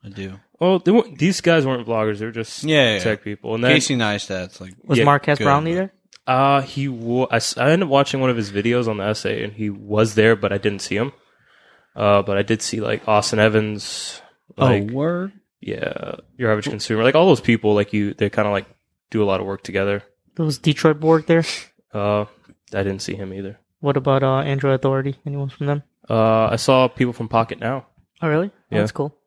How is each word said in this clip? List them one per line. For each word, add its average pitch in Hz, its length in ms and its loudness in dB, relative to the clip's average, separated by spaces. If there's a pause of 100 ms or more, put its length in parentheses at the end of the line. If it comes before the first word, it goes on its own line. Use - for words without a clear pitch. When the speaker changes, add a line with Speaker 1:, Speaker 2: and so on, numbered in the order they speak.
Speaker 1:
I 110 40 -16
do. 98 320 -12 (180)
Speaker 2:
Well, 185 200 2
they 180 140 2
weren't, 214 260 2
these 180 240 0
guys 160 240 2
weren't 123 200 -4
vloggers. 110 340 -2
They 110 40 -6
were 117 80 -8
just 113 320 -10
Speaker 1:
Yeah, 143 300 4
yeah, 98 60 -2
Speaker 2:
tech 107 200 -2
Speaker 1:
yeah. - 40 -20
Speaker 2:
people. 110 300 -8
And 117 80 -4
then 127 120 4
Speaker 1:
Casey 139 220 0
Neistat's 101 680 -4
like 92 100 -18 (120)
Speaker 3:
Was 151 120 0
Speaker 2:
Yeah, 117 80 4
Speaker 3:
Marquez 143 340 4
Speaker 1:
good, - 60 -2
Speaker 3:
Brownlee 151 280 2
Speaker 1:
but 175 40 -2
Speaker 3:
there? 190 160 -4 (320)
Speaker 2:
Uh, 135 360 2
he 135 260 -6
wa-, 123 460 -2
I 117 40 2
s-, - 220 -2
I 120 140 0
ended 180 100 2
up 170 60 -2
watching 139 320 2
one 131 100 2
of 120 60 0
his 101 160 -4
videos 117 340 0
on 107 120 -2
the 98 40 -4
essay, 107 400 -2
and 107 120 -8
he 107 160 -4
was 104 440 0
there, 110 220 6
but 98 160 -2
I 101 60 -2
didn't 101 200 -2
see - 180 -6
him. 127 160 -2 (840)
Uh, 101 260 4
but 98 160 -2
I 98 40 0
did 110 200 -2
see, - 180 -6
like, 110 280 -4
Austin 107 320 2
Evans. 107 840 -2 (340)
Speaker 1:
Oh, 131 100 2
Speaker 2:
Like, 104 240 2
Speaker 1:
word? 175 420 -4 (280)
Speaker 2:
yeah, - 540 -8 (240)
Your 113 140 0
Average 107 160 -2
Consumer. 110 340 -4
Like, 131 140 4
all 170 100 6
those 147 140 6
people, 107 340 2
like, 104 180 0
you, 104 220 0
they 101 160 -2
kinda, 104 200 0
like, 101 160 -2 (440)
do 113 120 -2
a 104 40 2
lot 95 140 0
of 95 60 -6
work 98 180 -8
together. 98 400 -2 (320)
Speaker 3:
There 165 100 -2
was 147 120 -4
Detroit 151 420 2
Borg 156 260 2
there? 165 180 4 (480)
Speaker 2:
Uh, 104 340 -2 (460)
I 98 120 -4
didn't 98 160 -4
see - 160 -8
him 95 180 -10
either. 98 240 -12 (220)
Speaker 3:
What 143 160 0
about, 135 260 2
uh, 135 200 2
Android 139 320 0
Authority? 135 420 -2 (100)
Anyone 143 220 -6
from 143 180 -8
them? 143 160 -2 (260)
Speaker 2:
Uh, 113 380 2
I 117 100 -2
saw 131 300 4
people 123 260 -2
from 113 160 -8
Pocket 113 300 -2
Now. 123 280 -6 (360)
Speaker 3:
Oh, 165 60 -2
really? 165 260 0
Oh, - 40 -20 (120)
Speaker 2:
Yeah. 107 80 -2
Speaker 3:
that's 107 140 0
cool. 143 200 -4 (140)